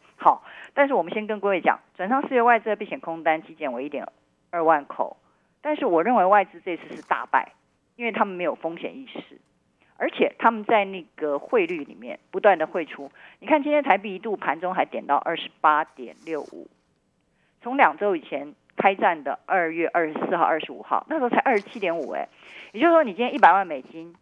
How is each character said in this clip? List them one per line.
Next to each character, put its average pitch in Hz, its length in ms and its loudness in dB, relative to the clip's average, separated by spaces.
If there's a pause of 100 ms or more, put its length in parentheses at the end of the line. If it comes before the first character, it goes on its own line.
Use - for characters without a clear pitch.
(160)
好， - 260 4 (320)
但 277 140 4
是 277 60 -2
我 185 100 0
们 165 80 -6
先 214 160 -6
跟 214 140 -6
各 202 80 0
位 185 100 2
讲， 147 180 2 (200)
转 190 100 -4
仓 269 180 0
四 - 80 -8
月 247 80 2
外 233 160 6
资 220 120 -4
的 208 80 0
避 214 80 -10
险 - 160 -10
空 165 220 -10
单 160 200 0
激 160 100 -20
减 147 200 -8
为 123 100 -8
一 147 60 -10
点 135 180 -10 (420)
二 170 140 -4
万 156 220 4
口， - 320 -6 (420)
但 302 160 -4
是 302 100 -4
我 170 160 2
认 240 140 2
为 196 80 4
外 196 220 6
资 170 180 -20
这 175 140 -6
次 151 180 -16
是 160 60 -16
大 127 240 -4
败， - 260 0 (460)
因 240 80 -8
为 220 80 -4
他 220 100 0
们 196 100 -4
没 180 120 -6
有 127 100 -2
风 170 220 -8
险 87 180 -12
意 135 160 -16
识， - 300 -18 (560)
而 254 120 -2
且 - 300 -2
他 233 120 4
们 214 120 -8
在 208 220 2
那 190 200 -12 (120)
个 147 200 -2
汇 180 280 0
率 165 180 -6
里 - 160 -16
面 117 180 -14 (140)
不 185 80 -6
断 190 180 6
的 156 80 0
汇 165 200 -6
出。 139 260 -16 (280)
你 - 80 -16
看 294 140 4
今 294 100 -2
天 294 120 2
台 - 140 2
币 196 180 -8
一 185 40 -10
度 208 180 -6
盘 151 240 -4
中 180 120 -4
还 147 120 0
点 - 200 -12
到 143 120 0
二 165 180 -4
十 - 140 -12 (120)
八 151 220 4
点 - 320 -14 (100)
六 156 160 -6
五， - 280 -16 (920)
从 247 160 -6
两 165 220 4
周 202 180 0
以 151 60 -6
前 143 320 -12 (240)
开 196 160 4
战 180 300 0
的 135 240 -8
二 170 240 0
月 165 160 -2
二 170 180 0
十 156 80 -6
四 165 240 0
号、 165 60 4
二 160 160 2
十 - 120 -10
五 214 120 -14
号， - 260 -2
那 320 60 -4
时 285 80 0
候 240 60 0
才 - 80 2
二 247 200 2
十 202 40 2
七 - 180 -16
点 170 180 -2
五 123 140 -6
哎， 71 160 -6 (440)
也 214 80 -12
就 285 60 2
是 339 80 6
说 320 100 6
你 202 120 -2
今 233 100 -2
天 - 80 -4
一 277 60 -4
百 175 120 10
万 190 140 4
美 147 160 -8
金， 165 400 -18